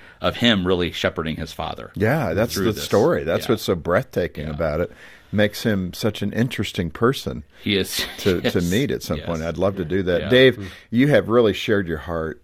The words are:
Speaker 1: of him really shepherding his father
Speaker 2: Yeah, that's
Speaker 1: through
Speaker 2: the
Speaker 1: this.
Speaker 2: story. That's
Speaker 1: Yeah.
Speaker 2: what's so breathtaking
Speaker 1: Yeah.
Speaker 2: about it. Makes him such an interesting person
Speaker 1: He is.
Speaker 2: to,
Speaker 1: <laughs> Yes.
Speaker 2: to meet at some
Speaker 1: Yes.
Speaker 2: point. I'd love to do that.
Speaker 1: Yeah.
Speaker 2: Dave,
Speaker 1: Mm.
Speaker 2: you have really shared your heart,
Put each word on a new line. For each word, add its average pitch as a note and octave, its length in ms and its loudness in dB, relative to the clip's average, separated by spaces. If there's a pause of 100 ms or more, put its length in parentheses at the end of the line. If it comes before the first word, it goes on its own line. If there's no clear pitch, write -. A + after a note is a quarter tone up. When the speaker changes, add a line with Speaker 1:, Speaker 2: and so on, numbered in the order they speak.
(220)
Speaker 1:
of F2+ 140 0
him G#2+ 300 2
really F2 260 0
shepherding D#2+ 440 -4
his D#2+ 160 -8
father - 420 -10
Speaker 2:
Yeah, A2 380 0
that's G#2 220 0
Speaker 1:
through G2 120 0
Speaker 2:
the A2 60 2
Speaker 1:
this. - 120 -6
Speaker 2:
story. A2+ 400 2
That's E2 220 -2
Speaker 1:
Yeah. B2+ 60 2
Speaker 2:
what's G#2 120 0
so G2+ 100 2
breathtaking E2+ 720 -2
Speaker 1:
Yeah. D#2 80 -6
Speaker 2:
about D#2 260 -2
it. - 100 -2 (400)
Makes G#2 340 0
him G2 280 0
such - 300 -4
an G2+ 100 -4
interesting G#2+ 580 -2
person A2+ 520 -2 (200)
Speaker 1:
He G2+ 140 2
is. - 260 -2 (160)
Speaker 2:
to, F2+ 220 2
Speaker 1:
<laughs> - 40 -10
Yes. A#2+ 100 0
Speaker 2:
to F#2 80 2
meet F#2+ 280 0
at A#1+ 120 -4
some D#2 160 -4
Speaker 1:
Yes. D#2+ 80 -10
Speaker 2:
point. E2 160 -4
I'd E2 160 -4
love G2 180 0
to F#2 80 -4
do F2+ 200 -2
that. F2 180 2
Speaker 1:
Yeah. D2+ 80 -6
Speaker 2:
Dave, B2+ 260 8
Speaker 1:
Mm. G2+ 100 -12 (240)
Speaker 2:
you B2+ 180 4
have G#2 200 4
really A2 240 4
shared G2+ 340 0
your D#2+ 120 -4
heart, D#2+ 460 -6